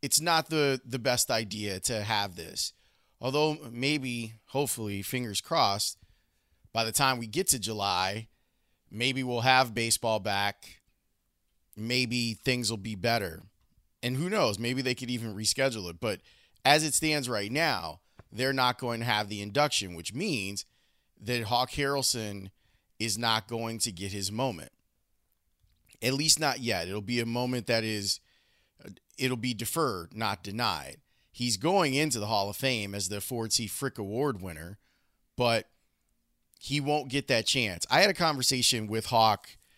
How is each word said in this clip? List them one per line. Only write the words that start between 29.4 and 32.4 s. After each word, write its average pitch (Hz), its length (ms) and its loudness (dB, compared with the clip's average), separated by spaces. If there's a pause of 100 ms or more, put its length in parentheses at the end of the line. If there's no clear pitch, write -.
deferred, 107 600 -4
not 107 260 -4
denied. 95 560 -4 (340)
He's 120 260 -2
going 160 360 2
into 139 240 0
the 104 80 -4
Hall 104 240 0